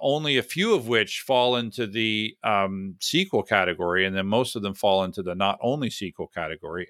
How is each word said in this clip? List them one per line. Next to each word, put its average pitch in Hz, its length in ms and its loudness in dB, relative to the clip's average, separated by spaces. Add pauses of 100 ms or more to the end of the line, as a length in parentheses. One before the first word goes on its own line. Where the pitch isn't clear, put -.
only 147 360 0
a 113 60 2
few 208 300 0
of 127 140 0
which 113 400 0
fall 123 300 4
into 117 300 -4
the, 110 560 -2
um, 98 580 0
S - 100 -4
Q 185 220 2
L 104 100 2
category, 90 600 2
and 95 100 -2
then 95 120 -2
most 117 280 0
of 117 60 -4
them 101 120 -4
fall 95 300 2
into 92 180 -6
the 90 140 -4
not 98 260 0
only 135 260 0
S 113 100 -6
Q 92 220 -8
L 80 80 -8
category, 80 640 -8